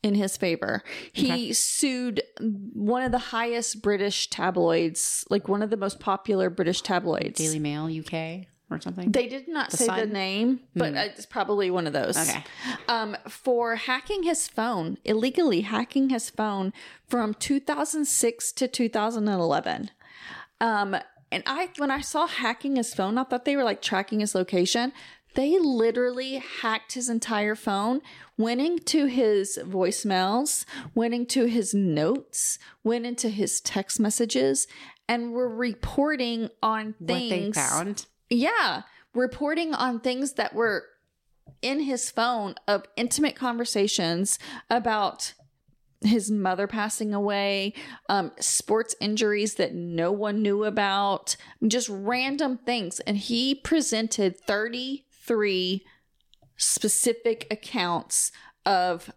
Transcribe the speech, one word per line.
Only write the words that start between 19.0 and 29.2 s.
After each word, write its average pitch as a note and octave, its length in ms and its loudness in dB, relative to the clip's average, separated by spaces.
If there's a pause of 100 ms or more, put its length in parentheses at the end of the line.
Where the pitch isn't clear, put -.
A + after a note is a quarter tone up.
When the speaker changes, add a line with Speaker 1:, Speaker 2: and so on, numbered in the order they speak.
Speaker 1:
and F#3+ 140 2
eleven. D#3 480 0 (720)
Um, G3+ 340 0 (360)
and - 160 -2
I, F4 300 -2
when C#4+ 120 0
I C#4 120 0
saw D#4 260 0
hacking B3+ 480 -2
his A#3 180 0
phone, G3+ 240 0
I C4 60 0
thought B3 220 -2
they C#4+ 100 2
were, C#4 80 2
like, G#3+ 180 0
tracking G3+ 380 0
his G#3 160 -2
location. F#3 580 2 (400)
They D4+ 260 4
literally B3 760 2
hacked A3 580 -4
his B3 160 -4
entire A3 460 0
phone, G#3+ 440 0 (380)
went A#3 240 2
into D#4+ 460 2
his G#3+ 580 2